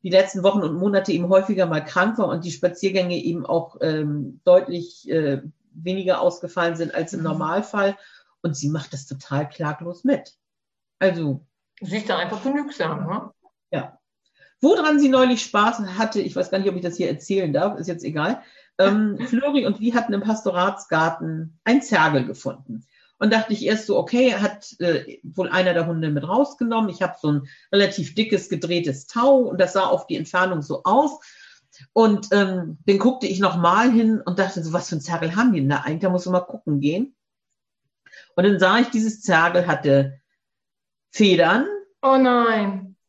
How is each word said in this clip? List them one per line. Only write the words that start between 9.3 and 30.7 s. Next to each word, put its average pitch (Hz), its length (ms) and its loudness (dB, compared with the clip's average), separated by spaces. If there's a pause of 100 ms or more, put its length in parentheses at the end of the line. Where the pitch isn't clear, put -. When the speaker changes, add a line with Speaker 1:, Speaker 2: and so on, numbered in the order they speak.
Speaker 1:
klaglos 165 560 -10
mit. - 300 -2 (640)
Also 165 480 -2 (360)
Speaker 2:
Sie 190 160 -8
ist 208 100 -8
da 180 100 -2
einfach 190 240 -6
genügsam, 180 640 -6
ne? 190 240 -8 (400)
Speaker 1:
Ja. - 280 -8 (640)
Woran 302 380 4
sie 285 80 4
neulich 254 340 4
Spaß 214 380 0 (180)
hatte, 220 220 -2
ich - 160 -6
weiß 180 140 -4
gar 190 80 0
nicht, 196 100 0
ob 185 80 -4
ich 175 60 -8
das 175 140 -6
hier 170 120 -2
erzählen 175 440 -2
darf, 196 260 0
ist 165 100 -10
jetzt 170 160 -8
egal. 156 380 -4 (360)
Ähm, 202 400 2
Speaker 2:
<laughs> 240 100 -8
Speaker 1:
Flori 269 380 0
und 202 140 -2
wir 226 140 -2
hatten 220 180 0
im 202 100 -2
Pastoratsgarten 165 1400 -4
ein 254 180 4
Zergel 156 440 2
gefunden. - 580 -12 (340)
Und 214 140 2
dachte 220 200 0
ich - 140 -6
erst 220 200 -2
so, 196 120 0
okay, 247 380 2
hat, - 440 -6
äh, 170 420 -2
wohl - 280 -6
einer 180 240 0
der 165 120 0
Hunde 160 240 -4
mit 147 160 -4
rausgenommen. 226 640 -2
Ich 175 120 -6
hab 180 160 -6
so 151 140 -2
ein 139 160 -4 (240)
relativ 196 420 0
dickes, 214 340 -2
gedrehtes 170 580 -4
Tau 269 340 4
und 190 200 -2
das 175 140 4
sah 190 120 2
auf - 200 -2
die - 100 -6
Entfernung 180 460 -2
so - 220 -8